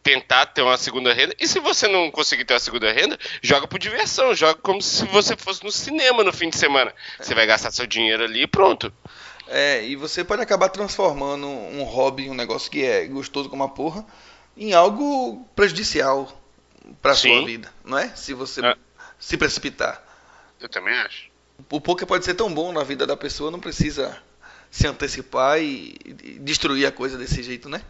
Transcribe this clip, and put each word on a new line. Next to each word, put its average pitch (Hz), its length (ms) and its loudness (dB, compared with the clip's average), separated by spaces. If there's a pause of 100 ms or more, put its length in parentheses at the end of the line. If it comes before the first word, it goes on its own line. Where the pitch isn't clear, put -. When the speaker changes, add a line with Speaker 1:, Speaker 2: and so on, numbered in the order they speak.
Speaker 1:
tentar 131 460 4
ter - 160 -2
uma 127 140 4
segunda 127 360 0
renda. 135 280 2
E 320 80 0
se 370 100 0
você 302 300 0
não 180 240 2
conseguir 139 320 -2
ter 127 100 2
uma 120 60 2
segunda 110 320 0
renda, 143 260 0 (240)
joga 143 240 4
por - 140 -8
diversão. 254 520 0
Joga 156 280 4
como 196 200 0
se - 260 -2
você 202 300 2
fosse - 280 -8
no 208 80 -6
cinema 262 500 2
no 185 100 4
fim 165 180 -2
de - 60 -6
semana. 135 380 2 (240)
Speaker 2:
É. - 40 -16
Speaker 1:
Você 123 120 -4
vai 113 120 6
gastar 110 260 2
seu 123 140 -4
dinheiro 110 360 0
ali 113 200 0
e 156 40 0
pronto. - 460 2 (560)
Speaker 2:
É, 135 360 2
e 135 120 -6
você 151 260 -6
pode 208 180 -2
acabar 190 280 2
transformando 143 800 -2
um 131 340 -8
hobby, 131 480 0
um 135 40 -8
negócio 127 360 -6
que 143 140 -2
é 104 220 2
gostoso 135 440 -8
como 135 140 -4
a 135 40 -4
porra, 165 380 -6 (500)
em 208 160 -4
algo 240 720 4 (120)
prejudicial 147 760 2 (720)
pra 139 120 6
sua 127 260 6
Speaker 1:
Sim. - 40 -2
Speaker 2:
vida, 113 280 -10 (120)
não 135 140 -2
é? 196 160 -2
Se - 200 -12
você 123 300 -8
Speaker 1:
É. 123 120 2 (420)
Speaker 2:
se - 180 -6
precipitar. - 640 -2 (600)
Speaker 1:
Eu 117 80 -16
também 98 260 -4
acho. - 400 -6 (360)
Speaker 2:
O 147 100 -4
poker 180 260 -2
pode 180 180 0
ser 185 100 -2
tão 196 180 -2
bom 165 200 -4
na 156 100 -2
vida 135 240 -2
da 139 100 -2
pessoa, 147 340 -8
não 175 100 -12
precisa 147 600 -4 (500)
se - 180 2
antecipar 135 720 0
e, 143 440 -6
e - 360 -18
destruir 139 440 0
a 139 60 4
coisa 131 260 -6
desse 127 280 -4
jeito, 123 240 -14
né? 151 220 -10